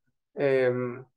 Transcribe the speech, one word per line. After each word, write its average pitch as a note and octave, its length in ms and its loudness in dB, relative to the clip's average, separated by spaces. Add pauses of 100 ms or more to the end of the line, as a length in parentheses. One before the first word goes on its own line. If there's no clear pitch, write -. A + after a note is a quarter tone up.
(340)
em, B2+ 680 0 (120)